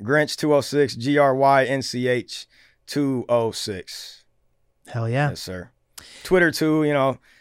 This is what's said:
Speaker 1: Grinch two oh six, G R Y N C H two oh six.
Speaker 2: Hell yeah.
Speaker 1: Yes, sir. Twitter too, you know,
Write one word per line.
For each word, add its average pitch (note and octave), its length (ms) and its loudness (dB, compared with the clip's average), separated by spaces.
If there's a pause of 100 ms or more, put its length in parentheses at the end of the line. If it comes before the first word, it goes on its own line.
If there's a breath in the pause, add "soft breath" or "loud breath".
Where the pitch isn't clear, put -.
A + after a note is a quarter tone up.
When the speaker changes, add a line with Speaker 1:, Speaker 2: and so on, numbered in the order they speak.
Speaker 1:
Grinch D3 340 0
two D3+ 180 2
oh C#3+ 60 4
six, C3+ 340 0
G C3 240 0
R C#3 160 4
Y C3+ 300 4
N C3 180 -2
C B2 240 -4
H - 400 -4 (400 soft breath)
two C#3 420 -2
oh A#2 220 2
six. - 720 -12 (640)
Speaker 2:
Hell A#2 220 -6
yeah. C3+ 220 -2
Speaker 1:
Yes, F#2+ 120 -12
sir. F#2 280 -12 (520 loud breath)
Twitter F3+ 300 4
too, D#3 320 0
you D3 80 0
know, C3+ 260 0 (220 soft breath)